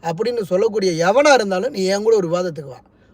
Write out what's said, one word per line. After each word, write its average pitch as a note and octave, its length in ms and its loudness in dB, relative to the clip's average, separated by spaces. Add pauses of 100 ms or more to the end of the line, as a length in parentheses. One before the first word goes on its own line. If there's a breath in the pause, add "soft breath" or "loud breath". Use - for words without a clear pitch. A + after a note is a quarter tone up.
அப்படின்னு A3 360 -4
சொல்லக்கூடிய F#3+ 720 0
எவனா C#4+ 220 6
இருந்தாலும் G#3 400 0
நீ G3 100 -4
என் G3 200 -2
கூட A3+ 120 4
ஒரு F#3+ 120 0
விவாதத்துக்கு D#3+ 440 -6
வா. A#2+ 100 -20 (320 soft breath)